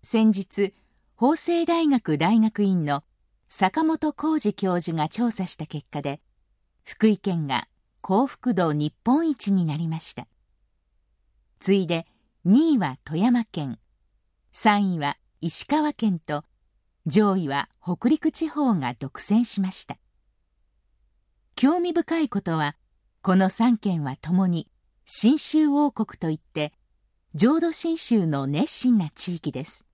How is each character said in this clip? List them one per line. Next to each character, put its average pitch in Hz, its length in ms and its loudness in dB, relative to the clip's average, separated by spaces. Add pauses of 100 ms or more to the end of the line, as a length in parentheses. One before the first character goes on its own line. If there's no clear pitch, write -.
先 220 260 2
日、 196 460 0 (420)
法 254 160 2
政 339 340 0
大 330 220 2
学 226 300 2
大 190 220 2
学 214 240 2
院 185 220 0
の 143 180 -4 (460)
坂 202 340 0
本 311 300 0
浩 311 240 -2
二 208 160 -2
教 185 220 -2
授 165 220 -4
が 156 120 -2
調 233 220 -2
査 185 160 -6
し - 80 -8
た 151 100 -10
結 151 240 -12
果 147 120 -6
で、 139 200 -6 (600)
福 - 240 0
井 208 100 4
県 170 300 -4
が 127 200 -2 (340)
幸 220 260 0
福 - 260 -4
度 170 200 2
日 151 200 -2 (100)
本 320 260 2
一 233 220 -2
に 185 140 2
な 151 100 -4
り 165 120 -6
ま 160 120 -6
し - 160 -10
た。 - 120 -14 (1300)
次 190 240 2
い 160 40 -6
で、 165 180 -2 (400)
二 285 300 4
位 - 20 2
は 143 260 -2
富 160 160 -4
山 240 260 2
県、 135 340 -8 (720)
三 208 420 2
位 165 60 -4
は 143 180 -4 (240)
石 - 260 -4
川 302 260 0
県 202 260 -2
と、 147 240 -6 (600)
上 196 320 4
位 170 100 -2
は 139 220 -4 (120)
北 180 280 -2
陸 311 220 2
地 320 180 -4
方 277 240 0
が 127 220 -2
独 - 260 -10
占 220 220 2
し - 180 -2
ま 185 80 -2
し - 160 -6
た。 - 120 -14 (1600)
興 320 240 2
味 349 140 -2
深 330 280 0
い 302 80 -2
こ 202 120 -4
と 165 160 -2
は、 147 180 -2 (460)
こ 185 140 2
の 190 140 4
三 233 280 2
県 175 260 -2
は 135 140 -6
と 160 160 -4
も 190 140 2
に、 170 220 -2 (360)
信 262 320 2
州 311 300 2
王 285 240 2
国 - 260 -6
と 165 120 -4
い 156 60 -2
っ - 40 -14
て、 - 340 -6 (600)
浄 254 240 4
土 330 120 0
真 330 260 -4
宗 214 280 0
の 139 220 -2
熱 151 240 -2
心 247 260 2
な 165 120 0
地 - 260 -6
域 151 160 -6
で 135 140 -8
す。 - 280 -16